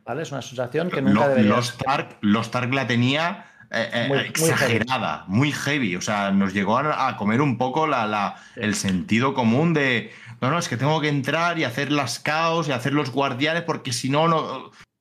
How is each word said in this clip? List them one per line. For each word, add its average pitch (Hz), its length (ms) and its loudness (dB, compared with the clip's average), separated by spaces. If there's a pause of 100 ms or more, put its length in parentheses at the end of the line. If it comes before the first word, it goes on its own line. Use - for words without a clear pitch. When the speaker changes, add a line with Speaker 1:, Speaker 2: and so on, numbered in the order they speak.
Speaker 1:
¿Vale? 127 160 -6
Es 147 100 -10
una 131 120 -8
sensación 131 480 -4
que 147 100 -2
Speaker 2:
Lo-, - 80 2
Speaker 1:
nunca 147 200 4
deberías 110 260 4
Speaker 2:
Lost 120 320 -2
Ark, 147 340 -2
Lost 110 340 2
Ark 123 160 0
la 135 140 0
tenía, 135 600 0 (240)
eh, 113 200 -2
eh, 117 160 -2
Speaker 1:
Muy, 135 120 0
muy 107 80 -2
heavy. 160 240 2
Speaker 2:
exagerada, 117 760 -2
muy 131 240 2
heavy. 135 440 -2
O 92 60 -6
sea, 101 280 0
nos 98 240 2
llegó 104 240 2
a, 139 320 0
a 123 80 -6
comer 113 240 0
un 135 160 2
poco 127 300 0
la, 127 180 0
la, 104 300 -2 (180)
Speaker 1:
Sí. - 80 -16
Speaker 2:
el 104 140 0
sentido 104 580 0
común 135 400 2
de, 131 380 0 (280)
no, 127 120 0
no, 170 80 0
es 165 100 -4
que 120 80 -4
tengo 147 240 2
que 151 80 0
entrar 151 480 0
y 156 60 0
hacer 135 280 -2
las 143 280 -2
caos 165 480 0
y 143 40 -2
hacer 135 220 0
los 147 160 0
guardianes 139 540 0
porque 143 280 -4
si 120 180 -4
no, 151 180 4
no. 131 420 -2 (320)